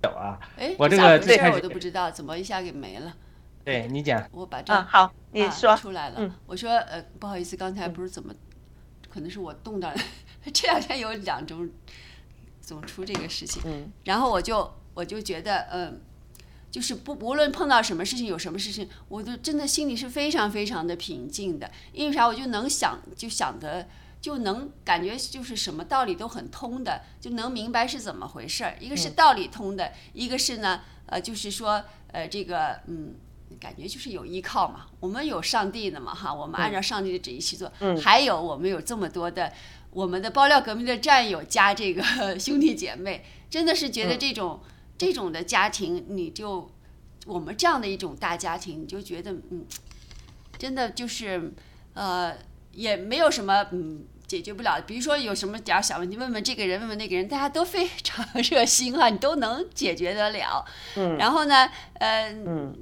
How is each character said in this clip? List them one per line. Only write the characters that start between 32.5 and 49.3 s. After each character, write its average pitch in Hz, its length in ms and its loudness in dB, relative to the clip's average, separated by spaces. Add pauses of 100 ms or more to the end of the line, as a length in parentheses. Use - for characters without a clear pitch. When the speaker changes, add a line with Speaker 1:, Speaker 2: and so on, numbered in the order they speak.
Speaker 2:
嗯， 156 280 -10 (440)
感 - 180 -16
觉 147 100 -12
就 233 120 -10
是 247 120 -12
有 175 140 -10
依 180 160 -8
靠 180 280 0
嘛。 - 180 -12 (140)
我 180 80 -6
们 247 180 -4
有 240 160 -2
上 208 300 0
帝 208 180 -4
的 151 100 -10
嘛， 107 140 -8
哈， 147 180 -6
我 147 140 -8
们 156 80 -10
按 - 160 0
照 190 100 -2
上 196 220 -2
帝 190 100 -2
的 180 60 -4
旨 180 140 -10
意 123 80 -10
去 - 160 -4
做。 180 140 -10 (100)
Speaker 3:
嗯。 190 160 2
嗯。 156 40 0
Speaker 2:
还 208 200 10
有 214 200 2
我 160 160 -2
们 175 140 0
有 170 100 -2
这 233 160 -6
么 190 120 -2
多 170 220 -4
的， 170 220 -4 (380)
我 185 160 -2
们 180 140 -2
的 220 100 -4
爆 277 160 8
料 285 140 10
革 220 140 -4
命 240 120 -4
的 247 120 0
战 254 300 6
友 165 140 -4
加 202 320 4
这 208 180 -2
个 180 100 -2 (160)
<laughs> 196 200 -2
兄 277 220 2
弟 294 140 6
姐 117 200 -8
妹， 180 300 -8 (240)
真 320 180 0
的 320 80 4
是 277 160 -2
觉 214 160 -2
得 170 100 2
这 269 160 -2
种， 175 300 -4
Speaker 3:
嗯。 - 80 -20 (300)
Speaker 2:
这 359 100 2
种 190 220 -2
的 165 100 -6
家 202 280 4
庭， 175 400 -4
你 185 180 -4
就， 196 420 -8 (540)
我 180 140 -6
们 170 180 -8
这 349 100 2
样 311 140 4
的 208 80 -4
一 196 80 -4
种 170 180 -8
大 175 220 -2
家 170 220 -4
庭， 160 240 -10
你 - 40 -10
就 196 140 -10
觉 175 220 -10
得， 202 100 -8 (160)